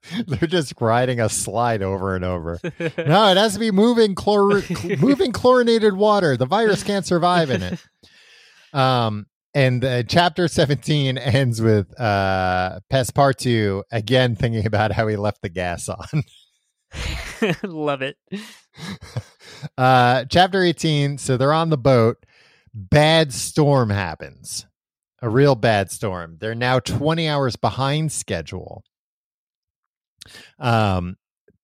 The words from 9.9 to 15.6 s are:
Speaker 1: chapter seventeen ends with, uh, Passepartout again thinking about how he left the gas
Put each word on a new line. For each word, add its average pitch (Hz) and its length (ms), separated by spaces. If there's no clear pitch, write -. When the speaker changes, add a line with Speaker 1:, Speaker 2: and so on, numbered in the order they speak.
Speaker 1:
chapter 170 460
seventeen 143 680
ends 120 460
with, 107 240
uh, 95 800
Passepartout 120 1000
again 120 420
thinking 113 320
about 107 240
how 110 160
he 107 80
left 101 280
the 101 60
gas 87 400